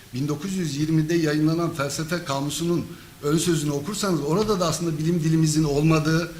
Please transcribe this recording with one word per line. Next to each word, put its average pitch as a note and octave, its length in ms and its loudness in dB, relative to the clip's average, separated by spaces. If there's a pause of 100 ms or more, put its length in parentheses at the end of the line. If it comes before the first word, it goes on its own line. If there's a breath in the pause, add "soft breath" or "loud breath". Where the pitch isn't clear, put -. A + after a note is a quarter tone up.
(140 loud breath)
bin C3+ 140 -2
dokuz D3 260 -4
yüz D#3+ 240 -4
yirmide D#3 380 2
yayınlanan D#3+ 580 2
felsefe D#3 500 -4
kamusunun C#3+ 600 -2 (380 loud breath)
ön D3 140 2
sözünü D3+ 340 0
okursanız E3+ 500 -2
orada F#3+ 380 0
da F3 80 2
aslında D#3+ 300 -2
bilim D#3+ 260 0
dilimizin D#3+ 400 2
olmadığı, D#3 760 2